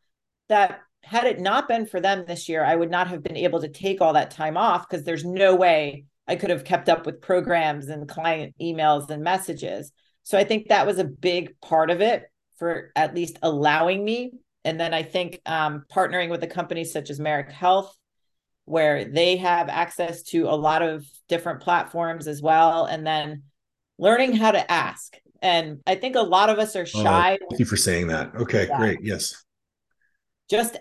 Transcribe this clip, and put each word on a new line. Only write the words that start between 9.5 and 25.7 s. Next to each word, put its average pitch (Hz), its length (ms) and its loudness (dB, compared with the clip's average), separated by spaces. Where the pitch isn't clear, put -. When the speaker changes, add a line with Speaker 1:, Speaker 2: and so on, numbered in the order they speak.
Speaker 1:
So - 140 0
I 196 60 6
think 214 240 -2
that 190 200 4
was 196 120 0
a 180 60 -2
big 175 560 -4
part 160 300 2
of 175 100 -2
it 214 240 0
for 170 400 -6
at 156 180 0
least 170 280 -6
allowing 160 600 2
me 240 300 -4
and 160 120 -2
then 165 160 -4
I 160 100 -2
think, 175 420 -6
um, 151 440 -4
partnering 175 400 0
with 170 140 -4
a 165 40 -4
company 170 360 -6
such 151 260 -8
as 143 100 -10
Merrick 147 320 -4
Health, 185 440 0
where 151 400 0
they 175 320 2
have 175 320 0
access 170 540 -6
to 165 260 -2
a 156 80 2
lot 156 240 0
of 156 240 -4
different 170 320 -4
platforms 165 640 -2
as 147 140 -8
well, 160 440 4
and 156 220 -6
then 151 360 -4
learning 240 380 4
how 214 160 4
to 190 180 0
ask. 143 460 -2
And 160 440 0